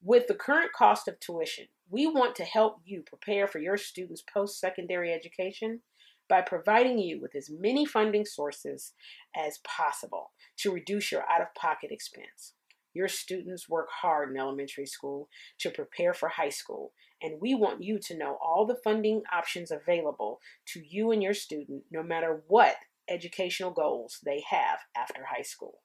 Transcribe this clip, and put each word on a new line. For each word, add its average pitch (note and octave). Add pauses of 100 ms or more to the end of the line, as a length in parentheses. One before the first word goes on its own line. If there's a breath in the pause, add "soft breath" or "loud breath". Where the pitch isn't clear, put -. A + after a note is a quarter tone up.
With A#3+
the G3+
current -
cost G#3
of F3+
tuition, - (220)
we A#3+
want C4
to F3+
help A3
you F#3
prepare G3+
for E3
your F3
students' F#3 (100)
post-secondary F#3
education G#3 (480 soft breath)
by F#3
providing A3
you F3
with -
as C#3
many A3
funding G#3+
sources D3 (420 loud breath)
as D#3
possible C#3 (260 soft breath)
to G#3
reduce G3
your -
out-of-pocket D#3+
expense. - (400)
Your F#3
students F3+
work E3 (120)
hard D3+
in C3+
elementary C#3
school C#3 (320 loud breath)
to E3+
prepare F3
for -
high D#3
school, - (280 soft breath)
and D#3+
we B3
want G#3+
you G3+
to E3+
know C#3+
all F3
the B3
funding G#3+ (100)
options F3
available D3 (280 loud breath)
to F3
you G3+
and G#3+
your G3
student, D3
no D#3+
matter E3
what G3 (320)
educational F3+
goals C#3+
they C#3+
have E3+ (180)
after B2+
high B2
school. -